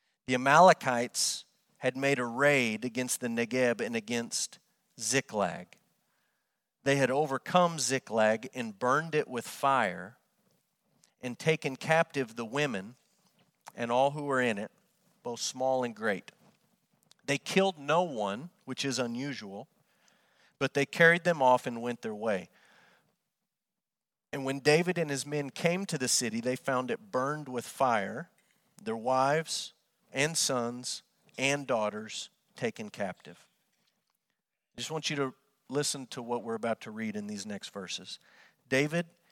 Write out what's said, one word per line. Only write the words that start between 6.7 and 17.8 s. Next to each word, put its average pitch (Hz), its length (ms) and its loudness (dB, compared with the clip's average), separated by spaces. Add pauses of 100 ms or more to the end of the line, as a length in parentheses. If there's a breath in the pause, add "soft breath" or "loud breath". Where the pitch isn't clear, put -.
They 139 140 2
had 135 120 4
overcome 156 680 2
Ziklag 113 760 0
and 113 240 -8
burned 151 380 0
it 151 120 0
with 120 200 -8
fire. 110 680 0 (1040 soft breath)
And 123 160 -8
taken 156 380 0
captive 139 600 0
the 117 100 -6
women 120 500 -4 (800)
and 117 160 -4
all 135 200 2
who 147 120 -6
were 139 180 0
in 113 160 2
it, 104 140 -8 (520)
both 120 160 -8
small 131 440 -2
and 120 120 -4
great. - 360 -4 (920)
They 143 120 0
killed 190 400 0
no 151 260 2